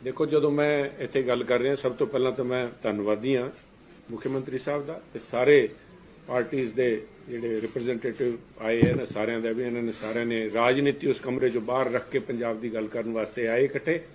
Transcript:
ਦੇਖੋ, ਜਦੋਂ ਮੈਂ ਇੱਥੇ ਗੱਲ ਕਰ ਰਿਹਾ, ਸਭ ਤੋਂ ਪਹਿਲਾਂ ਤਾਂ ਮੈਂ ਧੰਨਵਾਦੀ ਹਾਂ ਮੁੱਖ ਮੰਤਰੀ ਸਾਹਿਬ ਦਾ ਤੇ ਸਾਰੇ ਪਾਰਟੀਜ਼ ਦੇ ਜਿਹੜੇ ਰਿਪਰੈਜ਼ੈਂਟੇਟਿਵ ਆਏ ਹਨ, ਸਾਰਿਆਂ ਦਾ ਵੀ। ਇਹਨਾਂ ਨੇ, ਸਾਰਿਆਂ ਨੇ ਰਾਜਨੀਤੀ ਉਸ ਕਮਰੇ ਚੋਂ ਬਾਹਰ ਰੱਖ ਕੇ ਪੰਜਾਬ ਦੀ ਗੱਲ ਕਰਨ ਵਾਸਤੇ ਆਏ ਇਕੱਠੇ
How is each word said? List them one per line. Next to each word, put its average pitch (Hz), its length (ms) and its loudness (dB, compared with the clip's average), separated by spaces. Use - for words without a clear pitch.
ਦੇਖੋ, 131 220 0
ਜਦੋਂ 147 260 2
ਮੈਂ 147 520 0
ਇੱਥੇ 135 200 0
ਗੱਲ 120 200 2
ਕਰ 120 160 4
ਰਿਹਾ, 135 160 2
ਸਭ 131 160 -2
ਤੋਂ 123 160 0
ਪਹਿਲਾਂ 127 240 0
ਤਾਂ 127 140 -2
ਮੈਂ 123 220 -2
ਧੰਨਵਾਦੀ 107 520 0
ਹਾਂ 123 140 0
ਮੁੱਖ 117 160 -6
ਮੰਤਰੀ 135 300 -4
ਸਾਹਿਬ 143 280 -4
ਦਾ 160 160 -10
ਤੇ 117 60 -8
ਸਾਰੇ 127 380 6
ਪਾਰਟੀਜ਼ 123 460 -2
ਦੇ 117 280 2
ਜਿਹੜੇ 117 320 -4
ਰਿਪਰੈਜ਼ੈਂਟੇਟਿਵ 120 720 -4
ਆਏ 117 200 2
ਹਨ, 123 240 4
ਸਾਰਿਆਂ 113 340 -2
ਦਾ 113 120 -2
ਵੀ। 120 120 -2
ਇਹਨਾਂ 120 200 -2
ਨੇ, 113 80 -2
ਸਾਰਿਆਂ 113 340 -4
ਨੇ 113 280 -2
ਰਾਜਨੀਤੀ 135 540 2
ਉਸ 127 120 2
ਕਮਰੇ 127 300 0
ਚੋਂ 117 120 -2
ਬਾਹਰ 120 300 0
ਰੱਖ 120 180 -2
ਕੇ 135 100 0
ਪੰਜਾਬ 117 400 -4
ਦੀ 113 140 -6
ਗੱਲ 110 140 -2
ਕਰਨ 113 260 -4
ਵਾਸਤੇ 113 340 -2
ਆਏ 120 180 4
ਇਕੱਠੇ 151 340 -2